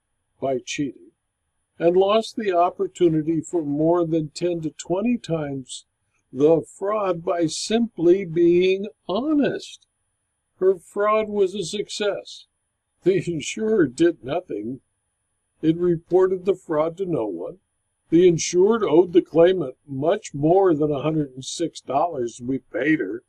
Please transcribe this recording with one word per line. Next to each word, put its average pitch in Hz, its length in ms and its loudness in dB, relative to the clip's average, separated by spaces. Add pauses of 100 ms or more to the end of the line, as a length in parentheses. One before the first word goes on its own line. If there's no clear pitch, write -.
(400)
by 131 240 -2
cheating, - 480 -8 (680)
and 175 200 2
lost 208 400 2
the 202 160 -2
opportunity 170 880 0
for 170 220 -4
more 160 420 0
than 160 240 -2
ten 170 320 -6
to 156 80 -6
twenty 214 480 -4
times 143 680 -8 (460)
the 151 300 4
fraud 196 640 -6
by 175 220 0
simply 196 760 0
being 175 640 2 (220)
honest. 269 800 -2 (720)
Her 190 180 2
fraud 208 500 -2
was 202 260 0
a 196 120 -6
success. 202 800 -6 (580)
The 180 260 2
insurer 190 580 0
did 165 360 0
nothing. 127 560 -8 (840)
It 165 140 0
reported 180 720 0
the 190 100 2
fraud 165 440 -2
to 196 60 -6
no 139 200 -2
one. 104 320 -10 (520)
The 170 160 6
insured 185 580 2
owed 165 280 4
the 170 100 4
claimant 165 540 2 (100)
much 151 480 -2
more 170 400 4
than 147 180 0
a 156 100 -4
hundred 151 320 -2
and 131 100 -14
six - 380 -8
dollars 131 600 -4
we 127 180 -4
paid 147 400 -2
her. 104 300 -8